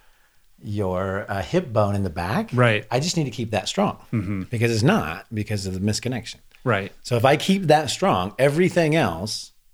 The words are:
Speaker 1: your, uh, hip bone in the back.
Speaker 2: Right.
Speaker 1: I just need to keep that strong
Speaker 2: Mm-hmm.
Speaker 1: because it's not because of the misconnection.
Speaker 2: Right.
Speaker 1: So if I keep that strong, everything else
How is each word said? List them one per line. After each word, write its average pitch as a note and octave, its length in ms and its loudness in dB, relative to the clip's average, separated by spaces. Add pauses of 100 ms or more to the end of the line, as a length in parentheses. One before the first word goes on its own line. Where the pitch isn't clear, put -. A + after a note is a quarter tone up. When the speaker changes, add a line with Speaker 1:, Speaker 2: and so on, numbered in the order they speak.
(640)
Speaker 1:
your, G2 640 -4
uh, G2 140 -4
hip D#3+ 300 -2
bone G#2 220 2
in G2 100 0
the F2+ 60 -2
back. F2+ 420 -4
Speaker 2:
Right. A#2+ 380 2
Speaker 1:
I B2 100 0
just D#3+ 160 -4
need D#3+ 80 0
to C3 60 -4
keep A2+ 200 -6
that G2+ 180 -2
strong - 280 -2 (160)
Speaker 2:
Mm-hmm. G2+ 300 -4
Speaker 1:
because A#2 280 0
it's A2 140 0
not G2+ 500 0
because G#2 320 -4
of F#2+ 80 -6
the F#2 60 -6
misconnection. G#2+ 560 -4 (280)
Speaker 2:
Right. G2+ 280 0 (100)
Speaker 1:
So - 140 0
if A2+ 80 2
I C#3 120 6
keep F#3+ 280 2
that D3+ 260 4
strong, G#2 480 0
everything D#3 560 2
else G2+ 560 -2 (240)